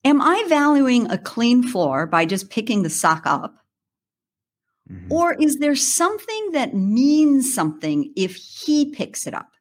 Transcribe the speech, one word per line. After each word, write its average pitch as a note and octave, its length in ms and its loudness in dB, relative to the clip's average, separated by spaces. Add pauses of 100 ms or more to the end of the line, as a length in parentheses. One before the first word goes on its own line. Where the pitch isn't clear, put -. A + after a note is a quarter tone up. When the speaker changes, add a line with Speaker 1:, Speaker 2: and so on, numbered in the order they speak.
Speaker 1:
am C#4+ 160 4
I F#4 260 2
valuing C#4+ 640 2
a F#3 80 -2
clean A#3+ 440 0
floor D#3+ 440 -2
by E3 180 2
just F#3+ 240 -4
picking A3+ 340 -2
the E3+ 80 -2
sock D#3+ 360 0
up? - 300 -4 (1300)
Speaker 2:
Mm-hmm. F2+ 220 -10
Speaker 1:
Or E4+ 220 2
is D4+ 240 2
there D4 160 0
something G#4 760 -2
that C4+ 220 -2
means C4+ 760 2
something D3+ 640 -4
if F#3 200 -4
he D4 560 -2
picks - 340 -10
it G#2+ 80 -10
up? - 160 -12 (100)